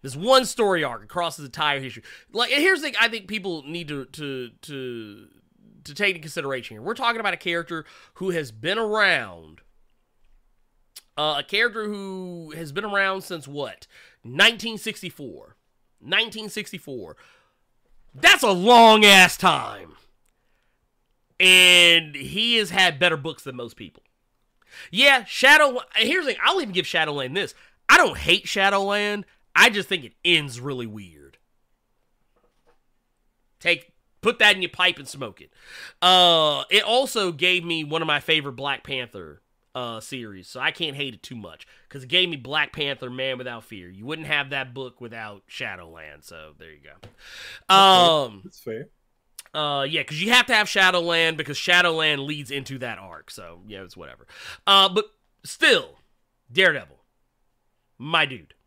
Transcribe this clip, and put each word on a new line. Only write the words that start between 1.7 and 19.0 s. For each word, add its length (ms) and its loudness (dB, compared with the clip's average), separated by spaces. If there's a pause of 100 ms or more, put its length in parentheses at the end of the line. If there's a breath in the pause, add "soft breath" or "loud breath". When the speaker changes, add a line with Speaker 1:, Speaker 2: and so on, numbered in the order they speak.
Speaker 1:
history. 240 -12 (300 loud breath)
Like, 180 -2
and 100 2
here's 200 2
the 60 -6
thing 120 -8
I 80 4
think 200 -8
people 360 -8
need 240 -10
to, 180 -8
to, 440 -10 (140)
to, 640 -14 (580)
to 80 -18
take 160 -2
into 120 -6
consideration 540 -8
here. 60 -18
We're 120 -8
talking 280 -4
about 120 -2
a 40 -8
character 480 -6 (300 soft breath)
who 160 -6
has 200 -6
been 260 -6
around, 840 -2 (1600)
uh, 200 -4
a 60 -8
character 420 -2
who 720 -10
has 160 -12
been 100 -6
around 380 -2
since 260 -12
what? 400 -12 (380 soft breath)
Nineteen 520 0
sixty-four. 800 -14 (460)
Nineteen 480 -6
sixty-four. 680 -14 (1000 soft breath)
That's 300 4
a 80 2
long-ass 840 8